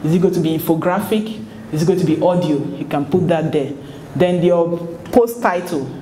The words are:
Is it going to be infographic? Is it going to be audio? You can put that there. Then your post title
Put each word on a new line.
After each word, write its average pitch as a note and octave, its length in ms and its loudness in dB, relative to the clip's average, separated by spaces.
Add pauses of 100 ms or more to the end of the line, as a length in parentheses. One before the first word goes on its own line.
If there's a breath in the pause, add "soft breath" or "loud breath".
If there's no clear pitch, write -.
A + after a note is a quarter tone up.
Is D#3 100 2
it F3+ 80 4
going F3+ 120 4
to F3 60 0
be D#3+ 180 0
infographic? F3+ 880 -2 (260 loud breath)
Is D#3 120 0
it - 20 2
going F3+ 140 4
to E3+ 60 2
be D#3 160 2
audio? F3 360 2 (180)
You D#3 100 -8
can C#3+ 200 -2
put F3 220 0
that D#3+ 240 0
there. C#3+ 220 -2 (420 loud breath)
Then F3+ 280 2
your E3+ 340 2 (340)
post A#3 300 4
title F3 480 -2 (120)